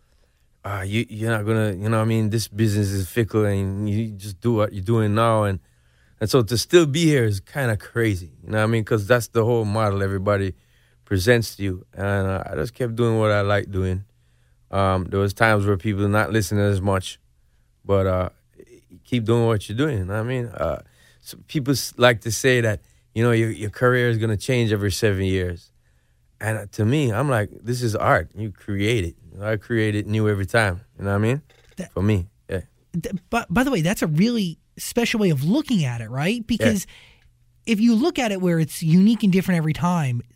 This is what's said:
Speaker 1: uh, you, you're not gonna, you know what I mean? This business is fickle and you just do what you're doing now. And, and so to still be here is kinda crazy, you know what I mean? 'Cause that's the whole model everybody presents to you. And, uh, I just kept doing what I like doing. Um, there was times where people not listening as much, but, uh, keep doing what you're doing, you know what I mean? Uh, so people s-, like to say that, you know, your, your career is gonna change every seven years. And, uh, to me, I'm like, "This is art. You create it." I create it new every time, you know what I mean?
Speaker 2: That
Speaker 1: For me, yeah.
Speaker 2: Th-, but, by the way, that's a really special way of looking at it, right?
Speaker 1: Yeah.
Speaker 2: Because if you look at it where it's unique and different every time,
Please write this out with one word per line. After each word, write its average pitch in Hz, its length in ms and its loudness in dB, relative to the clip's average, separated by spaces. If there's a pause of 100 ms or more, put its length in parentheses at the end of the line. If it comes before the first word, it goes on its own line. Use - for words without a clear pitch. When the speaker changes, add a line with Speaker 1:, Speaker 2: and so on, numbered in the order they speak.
(640)
Speaker 1:
uh, 101 200 -8
you, 110 240 -2
you're 110 220 -6
not 107 160 -2
gonna, 110 260 0
you 98 160 -4
know 113 100 2
what 110 40 2
I - 20 0
mean? 110 260 0
This 110 180 -2
business 104 400 0
is 98 200 -2
fickle 110 360 0
and 98 440 -2
you 110 220 -2
just 98 300 -12
do 120 140 0
what 107 180 0
you're 98 120 -8
doing 107 300 2
now. 110 300 2
And, 98 160 -2 (600)
and 110 100 -2
so 135 120 4
to 104 140 -2
still 170 300 4
be 156 180 0
here 147 200 4
is 101 160 0
kinda 123 360 -4
crazy, 98 540 -4 (140)
you - 60 -12
know 110 80 -2
what 107 60 2
I - 40 2
mean? 113 160 0
'Cause 101 240 -2
that's 120 200 2
the 113 160 0
whole 117 200 0
model 101 400 0
everybody 98 500 -2 (500)
presents 104 520 2
to 98 80 -10
you. 92 280 -6
And, 98 360 -2
uh, 95 200 -4
I - 60 -10
just 82 200 -4
kept 117 200 -4
doing 113 240 2
what 107 140 2
I 104 80 2
like 101 320 0
doing. 92 320 -2 (680)
Um, 95 360 0
there 98 120 -4
was 101 160 0
times 107 320 2
where 101 100 2
people 101 320 -2
not 101 240 0
listening 104 320 0
as 101 160 0
much, 95 380 -4 (680)
but, 98 220 2
uh, 92 220 0 (760)
keep 120 200 -2
doing 117 220 4
what 110 220 0
you're 107 80 -8
doing, 139 220 0
you 92 60 -2
know 95 100 -6
what 110 60 -2
I - 20 -4
mean? 123 240 -4
Uh, - 360 -6 (380)
so - 180 -18 (100)
people 143 240 -2
s-, - 240 -4
like 120 260 4
to 117 100 -6
say 127 280 2
that, 107 200 0 (340)
you 110 80 0
know, 120 100 4
your, 113 180 2
your 104 200 -8
career 123 380 2
is 113 100 0
gonna 107 180 0
change 117 360 0
every 101 200 0
seven 98 320 0
years. 90 460 -4 (680)
And, 107 180 -4
uh, 104 140 -10
to 107 120 -2
me, 127 280 2
I'm 131 160 0
like, 107 220 0 (120)
"This 123 200 -4
is 110 120 -2
art. 104 400 0
You 107 160 -8
create 101 540 -2
it." 82 120 -8 (240)
I 107 160 -2
create 110 380 -2
it 104 120 -4
new 107 220 0
every 98 180 0
time, 101 340 0 (180)
you 98 60 -8
know 98 60 -2
what 101 60 0
I - 20 0
mean? 120 240 0 (340)
Speaker 2:
That - 160 -14
Speaker 1:
For 90 100 -2
me, 98 260 0 (220)
yeah. 92 120 -4 (380)
Speaker 2:
Th-, - 140 -6 (160)
but, 233 220 -4
by 233 120 4
the 277 60 0
way, 214 100 2
that's 180 220 0
a 180 40 0
really 185 520 0 (180)
special 233 440 -2
way 196 100 4
of 135 140 0
looking 220 400 2
at 120 160 -4
it, 110 100 -12
right? 151 260 -2
Speaker 1:
Yeah. 233 100 -6
Speaker 2:
Because 220 400 0 (800)
if 208 140 0
you 233 140 6
look 294 240 2
at 240 140 0
it 190 100 -4
where 175 160 2
it's 160 240 -4
unique 190 400 6
and 196 100 4
different 180 260 2
every 156 140 0
time, 135 500 0 (140)